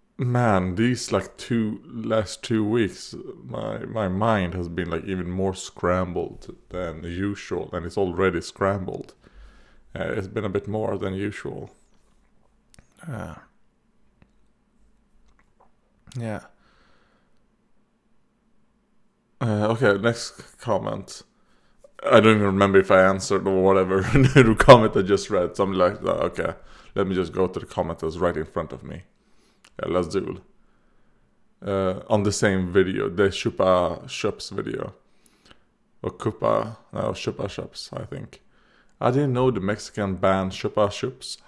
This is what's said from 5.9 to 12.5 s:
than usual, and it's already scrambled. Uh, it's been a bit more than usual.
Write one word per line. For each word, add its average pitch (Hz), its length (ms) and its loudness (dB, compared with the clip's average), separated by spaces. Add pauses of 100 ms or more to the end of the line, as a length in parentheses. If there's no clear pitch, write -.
than 85 340 -8
usual, 90 720 -6
and 85 120 -6
it's - 120 -8
already 92 440 0
scrambled. - 720 -4 (840)
Uh, 85 140 -4
it's 98 160 -4
been 107 180 -4
a 101 40 -4
bit 101 180 -4
more 104 300 -4
than 95 180 -6
usual. - 560 -8 (1400)